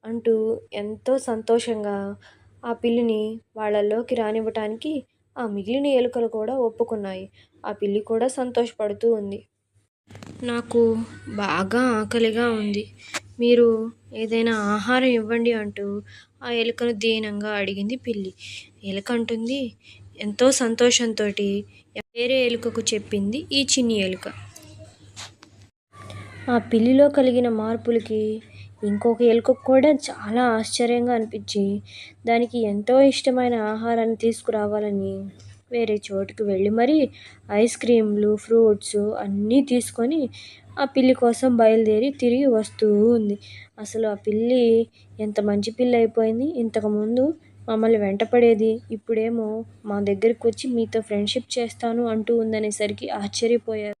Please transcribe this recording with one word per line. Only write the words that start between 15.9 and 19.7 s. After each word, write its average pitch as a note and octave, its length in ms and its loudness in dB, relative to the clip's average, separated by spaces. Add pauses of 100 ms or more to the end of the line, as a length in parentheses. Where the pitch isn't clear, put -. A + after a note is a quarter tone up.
ఆ A#3+ 100 -10
ఎలుకను A#3 400 -2
దీనంగా G#3+ 600 -2
అడిగింది G3+ 440 -4
పిల్లి. G#3 360 -6 (520)
ఎలుక G3 280 -8
అంటుంది A#3 480 -4 (600)